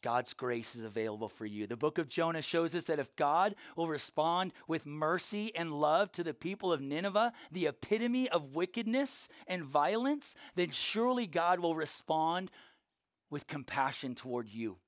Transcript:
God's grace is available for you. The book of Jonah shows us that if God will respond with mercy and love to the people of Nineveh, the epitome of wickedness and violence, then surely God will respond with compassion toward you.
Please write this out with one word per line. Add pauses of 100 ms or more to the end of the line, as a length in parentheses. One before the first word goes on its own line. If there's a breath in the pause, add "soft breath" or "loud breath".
God's
grace
is
available
for
you.
The
book
of
Jonah
shows
us
that
if
God (180 loud breath)
will
respond (160 loud breath)
with
mercy
and
love
to
the
people
of
Nineveh, (180 loud breath)
the
epitome
of
wickedness (200 loud breath)
and
violence, (180 loud breath)
then
surely
God
will
respond (760 loud breath)
with
compassion
toward
you. (120)